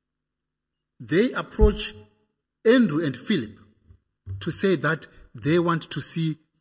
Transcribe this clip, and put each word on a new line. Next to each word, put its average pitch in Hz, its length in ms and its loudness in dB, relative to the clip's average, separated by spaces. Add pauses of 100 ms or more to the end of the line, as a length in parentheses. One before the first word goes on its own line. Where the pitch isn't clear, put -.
(960)
they 170 340 0
approach - 640 2 (720)
Andrew 214 360 4
and 139 140 -4
Philip 139 420 -4 (840)
to 170 100 -6
say 190 260 0
that 147 320 -4 (260)
they 143 240 0
want 165 320 -2
to 143 120 -4
see 160 340 -2 (240)